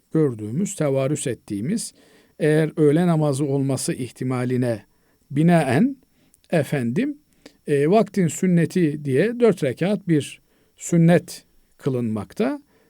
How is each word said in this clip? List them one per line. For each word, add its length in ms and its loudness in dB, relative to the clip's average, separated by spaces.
gördüğümüz, 640 -2
tevarüs 520 -2
ettiğimiz, 680 -6
eğer 360 2
öğle 320 4
namazı 380 0
olması 480 -2
ihtimaline 920 -4
binaen, 680 2
efendim, 680 -2
e, 220 2
vaktin 380 2
sünneti 760 0
diye 340 0
dört 240 2
rekat 440 -2
bir 340 -2
sünnet 680 2
kılınmakta. 840 -4